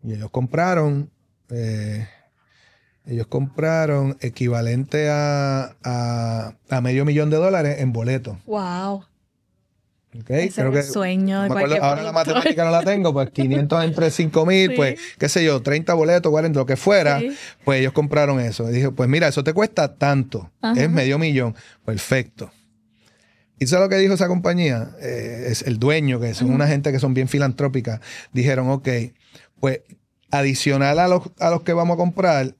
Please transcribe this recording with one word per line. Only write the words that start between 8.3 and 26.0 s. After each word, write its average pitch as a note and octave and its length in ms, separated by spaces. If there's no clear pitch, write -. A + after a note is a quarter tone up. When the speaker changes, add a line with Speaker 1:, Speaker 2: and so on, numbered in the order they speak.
Speaker 2:
Wow. G3 600
Speaker 1:
Ok, A2 100
Speaker 2:
Ese E3+ 320
Speaker 1:
creo C3 100
Speaker 2:
es C3+ 60
el C#3+ 80
Speaker 1:
que C#3+ 80
Speaker 2:
sueño F#3+ 500
de G3 60
Speaker 1:
no - 60
me G3 60
acuerdo, D3 180
Speaker 2:
cualquier C#3+ 40
Speaker 1:
ahora C#3+ 200
la D#3+ 80
Speaker 2:
productor. D#3+ 240
Speaker 1:
matemática D#3+ 300
no E3 60
la E3+ 120
tengo, F#3+ 300
pues C3+ 180
quinientos C#3+ 520
entre D#3+ 280
cinco D#3+ 340
mil, F#3 240
Speaker 2:
Sí. D#3+ 60
Speaker 1:
pues, C#3 240
qué D3 120
sé E3+ 140
yo, C#3+ 200
treinta D#3 320
boletos, E3+ 360
cuarenta, D#3 280
lo C3 80
que C3 80
fuera, D3+ 440
Speaker 2:
Sí. A#3 100
Speaker 1:
pues C3+ 140
ellos C3 140
compraron D3 460
eso. A#2 300
Y A#2+ 40
dije, C3 180
"Pues B2+ 180
mira, D#3+ 180
eso C#3 160
te D#3 100
cuesta F#3 420
tanto, C3+ 560
Speaker 2:
Ajá. A3+ 180
Speaker 1:
es C#3 100
medio C#3 280
millón." C3+ 380
Perfecto. - 680
¿Y C3+ 80
sabes F3+ 180
lo F#3+ 40
que F#3+ 80
dijo G3 160
esa F3+ 140
compañía? F3 640
Eh, A#2 480
es A2+ 140
el A#2 160
dueño, C#3 400